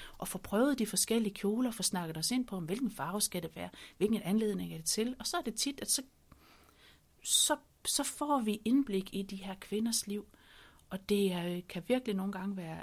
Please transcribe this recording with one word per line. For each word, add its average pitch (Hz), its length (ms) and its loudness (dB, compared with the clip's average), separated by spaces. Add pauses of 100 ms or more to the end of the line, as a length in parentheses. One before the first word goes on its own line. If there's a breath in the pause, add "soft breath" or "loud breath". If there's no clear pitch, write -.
(220 loud breath)
at 180 60 -4
få - 100 -6
prøvet 247 420 2
de 220 60 4
forskellige 214 480 2
kjoler, 226 380 0
få - 120 -4
snakket 165 340 -2
os 160 140 0
ind 247 140 2
på, 196 140 -6
hvilken 196 320 -2
farve 175 300 -2
skal 180 220 0
det 165 120 -8
være, 180 140 -8 (280 loud breath)
hvilken 214 240 4
anledning 185 520 0
er 160 40 -8
det 160 80 -8
til, 240 340 0
og - 80 -6
så 349 100 0
er 349 40 0
det 226 140 -4
tit, - 260 -2
at - 100 -2
så, - 100 2 (1200 soft breath)
så, - 320 4 (300)
så - 180 0
får 294 360 0
vi 214 260 0
indblik 220 480 4
i 196 80 0
de 196 140 -6
her 190 240 -8
kvinders 226 480 -2
liv, 202 180 -4 (640 loud breath)
og 190 200 -8
det 202 220 6
er, 175 380 -2
kan 170 180 -6
virkelig 247 280 2
nogle 190 160 -2
gange 190 260 -4
være, 165 260 -8